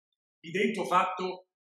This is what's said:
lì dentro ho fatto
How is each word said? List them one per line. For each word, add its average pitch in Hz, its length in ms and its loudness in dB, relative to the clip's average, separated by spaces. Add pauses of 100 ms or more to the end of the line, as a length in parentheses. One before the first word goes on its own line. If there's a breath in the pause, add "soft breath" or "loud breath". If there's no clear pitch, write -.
(420)
lì 165 100 -12
dentro 185 320 0
ho - 20 -6
fatto 185 640 0 (240)